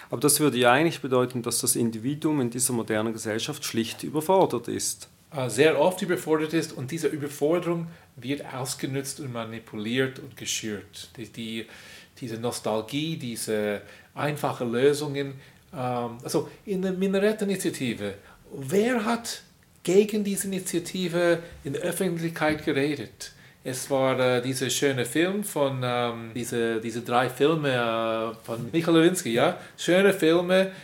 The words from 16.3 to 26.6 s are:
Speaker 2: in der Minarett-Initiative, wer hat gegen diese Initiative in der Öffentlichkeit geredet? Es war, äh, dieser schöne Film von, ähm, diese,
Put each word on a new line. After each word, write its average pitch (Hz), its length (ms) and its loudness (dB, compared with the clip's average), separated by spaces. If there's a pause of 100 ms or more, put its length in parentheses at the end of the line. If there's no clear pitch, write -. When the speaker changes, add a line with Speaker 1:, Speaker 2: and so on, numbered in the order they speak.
Speaker 2:
in 185 160 -2
der 190 100 0
Minarett-Initiative, 185 1200 0 (380)
wer 202 520 0
hat 233 380 -4 (420)
gegen 208 400 4
diese 196 240 -2
Initiative 175 880 0 (240)
in 139 120 -6
der - 80 -6
Öffentlichkeit 165 840 -2
geredet? 135 640 -2 (360)
Es 131 240 -6
war, 131 300 2
äh, 127 220 4
dieser 127 260 -2
schöne 127 380 2
Film 185 360 0
von, 135 400 -2
ähm, 120 520 -2
diese, 113 480 -2